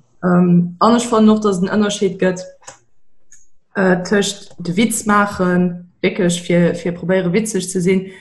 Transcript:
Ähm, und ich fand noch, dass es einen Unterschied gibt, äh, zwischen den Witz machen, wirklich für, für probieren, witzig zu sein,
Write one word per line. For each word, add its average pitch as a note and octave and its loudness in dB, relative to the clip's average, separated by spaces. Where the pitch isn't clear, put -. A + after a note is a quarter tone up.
Ähm, F3+ 2
und A#3 6
ich A#3+ -2
fand A3 2
noch, G#3+ 4
dass G3+ 0
es F3+ -4
einen G3 -2
Unterschied G3+ -2
gibt, F#3 -2
äh, F3+ 2
zwischen - -2
den E3+ -6
Witz A3+ -2
machen, F3+ 0
wirklich F3+ -2
für, F3 2
für - -6
probieren, F3+ -2
witzig G3+ -2
zu F#3 -4
sein, F#3+ 0